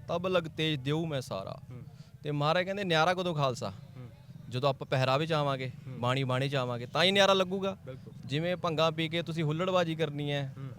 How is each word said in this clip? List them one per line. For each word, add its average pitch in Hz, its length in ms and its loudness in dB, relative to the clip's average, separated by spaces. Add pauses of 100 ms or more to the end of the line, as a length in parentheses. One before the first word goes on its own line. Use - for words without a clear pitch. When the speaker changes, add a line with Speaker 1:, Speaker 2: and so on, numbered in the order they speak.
Speaker 1:
ਤਬ 175 200 -2
ਲਗ 185 160 4
ਤੇਜ 156 360 -2
ਦਿਓ 147 260 0
ਮੈਂ 147 160 -2
ਸਾਰਾ।" 98 360 -8 (140)
Speaker 2:
ਹੂੰ। 120 120 -14 (400)
Speaker 1:
ਤੇ 147 80 -4
ਮਹਾਰਾਜ 156 340 2
ਕਹਿੰਦੇ, 196 180 -4
"ਨਿਆਰਾ 170 300 4
ਕਦੋਂ 180 220 -2
ਖਾਲਸਾ?" 127 340 0
Speaker 2:
ਹੂੰ। 120 400 -14 (400)
Speaker 1:
ਜਦੋਂ 127 200 0
ਆਪਾਂ - 180 -4
ਪਹਿਰਾਵੇ 131 380 2
'ਚ 165 80 -2
ਆਵਾਂਗੇ, 139 380 0 (160)
Speaker 2:
ਹੂੰ। 127 120 -10
Speaker 1:
ਬਾਣੀ 127 240 2
ਬਾਣੇ 131 260 0
'ਚ 139 60 -2
ਆਵਾਂਗੇ, 123 300 -2
ਤਾਂ 147 180 2
ਹੀ 185 80 6
ਨਿਆਰਾ 196 220 6
ਲੱਗੂਗਾ। 190 520 0
Speaker 2:
ਬਿਲਕੁਲ। 131 280 -14 (120)
Speaker 1:
ਜਿਵੇਂ 165 300 -2
ਭੰਗਾਂ 165 360 2
ਪੀ 160 180 -2
ਕੇ 165 120 0
ਤੁਸੀਂ 165 220 -2
ਹੁੱਲੜਬਾਜ਼ੀ 165 520 2
ਕਰਨੀ 147 360 -2
ਹੈ, 139 260 -2
Speaker 2:
ਹੂੰ। 135 220 -10